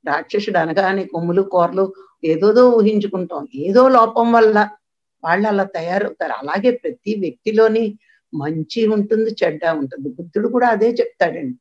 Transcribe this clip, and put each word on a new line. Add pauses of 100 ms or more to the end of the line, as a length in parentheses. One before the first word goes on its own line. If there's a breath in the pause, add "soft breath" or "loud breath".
రాక్షసుడు
అనగానే
కొమ్ములు,
కూరలు (300 loud breath)
ఏదోదో
ఊహించుకుంటాం.
ఏదో
లోపం
వల్ల (540)
వాళ్ళు
అలా
తయారవుతారు.
అలాగే
ప్రతి
వ్యక్తిలోని (360 soft breath)
మంచి
ఉంటుంది,
చెడ్డ
ఉంటుంది.
బుద్ధుడు
కూడా
అదే
చెప్తాడండి.